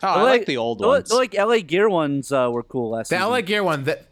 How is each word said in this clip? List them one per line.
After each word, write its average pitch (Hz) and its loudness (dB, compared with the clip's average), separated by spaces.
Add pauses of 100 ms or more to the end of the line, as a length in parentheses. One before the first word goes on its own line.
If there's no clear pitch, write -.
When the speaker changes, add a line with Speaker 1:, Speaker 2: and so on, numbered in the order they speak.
Speaker 1:
Oh, 190 0
I 180 2
Speaker 2:
The 202 4
Speaker 1:
like 254 4
Speaker 2:
L-, 190 -8
Speaker 1:
the 139 -2
old 117 -4
Speaker 2:
the, 202 0
Speaker 1:
ones. 262 2
Speaker 2:
the, 220 2
like, 254 0
L 202 2
A 233 2
Gear 180 0
ones, 143 -2
uh, 127 2
were 120 -4
cool 117 -6
last 113 -6
Speaker 3:
The 165 0
Speaker 2:
season. 180 0
Speaker 3:
L 226 0
A 247 0
Gear 202 -2
one 151 -2
that 147 -4